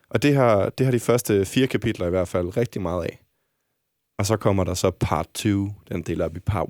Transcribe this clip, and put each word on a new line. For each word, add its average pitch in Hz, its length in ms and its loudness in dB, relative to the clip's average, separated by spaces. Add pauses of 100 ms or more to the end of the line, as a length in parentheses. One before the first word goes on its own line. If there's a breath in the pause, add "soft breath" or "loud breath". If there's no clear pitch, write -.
(100)
Og - 120 0
det 143 120 4
har, 117 340 4
det - 180 -2
har 131 40 2
de 120 100 2
første 113 440 2
fire 127 220 2
kapitler 104 400 -4
i 85 40 -2
hvert 90 180 0
fald 90 280 -4
rigtig 117 260 -4
meget 87 220 -4
af. - 140 -8 (1000)
Og 98 80 -2
så 107 100 2
kommer 98 280 2
der 87 100 -2
så 92 160 2
part - 440 -2
two. 101 340 0 (200)
Den 90 140 -6
deler 85 220 -4
op 80 120 -6
i 90 40 -10
part 98 300 -2